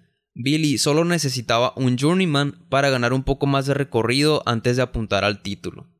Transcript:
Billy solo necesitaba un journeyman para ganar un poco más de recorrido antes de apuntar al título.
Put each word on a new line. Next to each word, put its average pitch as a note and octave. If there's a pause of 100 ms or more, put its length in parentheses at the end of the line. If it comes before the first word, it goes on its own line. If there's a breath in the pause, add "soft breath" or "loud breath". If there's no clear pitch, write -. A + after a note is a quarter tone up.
(340)
Billy C#3
solo D3+
necesitaba B2+
un B2
journeyman D3
para C#3
ganar B2
un C3
poco C#3
más C#3
de C#3
recorrido C3+
antes A#2+
de B2+
apuntar G#2
al G2+
título. F#2+